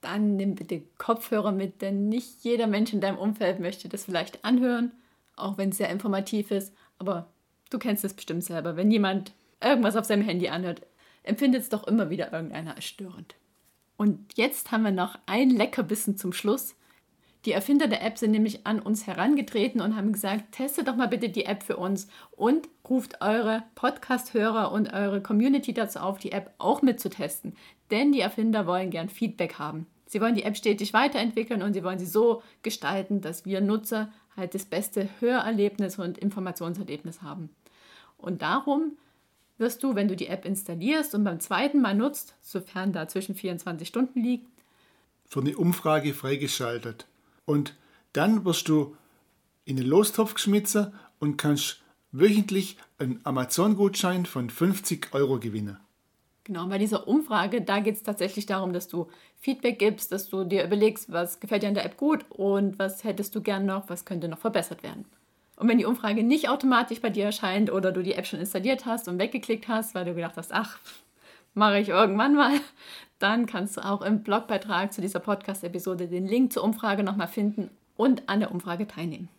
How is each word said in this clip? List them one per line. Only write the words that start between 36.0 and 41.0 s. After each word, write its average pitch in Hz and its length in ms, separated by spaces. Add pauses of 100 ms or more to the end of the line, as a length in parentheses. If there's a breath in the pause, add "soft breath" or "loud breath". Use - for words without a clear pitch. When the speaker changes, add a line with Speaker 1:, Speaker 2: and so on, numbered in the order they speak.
Speaker 1:
Informationserlebnis 175 1040
haben. 156 260 (680 soft breath)
Und - 240
darum 285 560 (580 soft breath)
wirst 240 260
du, 262 120
wenn 202 140
du 185 80
die - 120
App 196 160
installierst 202 680